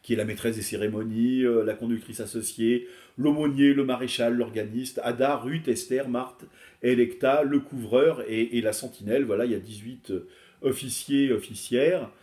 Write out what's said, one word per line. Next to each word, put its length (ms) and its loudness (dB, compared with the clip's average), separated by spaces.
qui 120 -2
est 20 4
la 100 0
maîtresse 300 -4
des 60 -8
cérémonies, 800 0
euh, 200 4
la 100 0
conductrice 480 -6
associée, 640 -2
l'aumônier, 560 4
le 100 4
maréchal, 500 0
l'organiste, 720 -4
Ada, 320 0
Ruth, 320 -4
Esther, 400 -2
Marthe, 380 -6
Electa, 640 4
le 160 2
couvreur 680 2
et, 300 0
et 40 2
la 100 2
sentinelle. 540 -2
Voilà, 200 0
il 60 0
y 40 0
a 40 -4
dix-huit, 520 -14
euh, 160 -6
officiers, 720 0
officières. 760 0